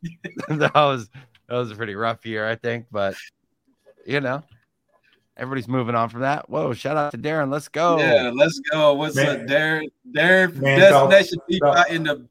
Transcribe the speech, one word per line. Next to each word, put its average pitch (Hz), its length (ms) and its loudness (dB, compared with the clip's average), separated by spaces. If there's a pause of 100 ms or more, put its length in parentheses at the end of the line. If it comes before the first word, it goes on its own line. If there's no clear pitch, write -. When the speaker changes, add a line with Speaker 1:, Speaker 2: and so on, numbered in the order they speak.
Speaker 1:
<laughs> - 460 -14
that 151 280 -2
was, 139 340 0 (400)
that 123 60 -8
was 123 160 -6
a 107 40 -14
pretty 104 200 -8
rough 113 300 -6
year, 110 220 -6
I 113 80 -4
think, 117 340 -8
but, 98 260 -4 (920)
you 139 160 -4
know, 135 220 -6 (920)
everybody's 127 320 -8
moving 120 280 -2
on 117 140 0
from 120 120 -12
that. 139 280 -4
Whoa, 156 240 -4
shout 143 220 -6
out 147 160 -2
to 123 60 -12
Darren. 147 340 -4
Let's 147 160 -6
go. 165 300 0
Speaker 2:
Yeah, 147 360 2
let's 156 260 2 (120)
go. 151 220 4
What's 147 220 -4
Speaker 3:
Man. 139 260 0
Speaker 2:
up, 117 60 -10
Darren? 156 400 0 (240)
Darren 180 420 4
from 135 80 -10
Speaker 3:
Man, 139 180 2
Speaker 2:
Destination 180 600 6
Speaker 3:
Phelps, - 100 -12
Speaker 2:
DeFi 185 100 -2 (140)
Speaker 3:
Phelps. - 180 2
Speaker 2:
in 165 120 -4
the 135 280 -6